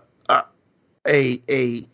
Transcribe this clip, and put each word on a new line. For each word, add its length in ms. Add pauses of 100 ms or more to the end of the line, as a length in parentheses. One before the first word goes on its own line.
(280)
a, 160 (640)
a, 420
a 320 (120)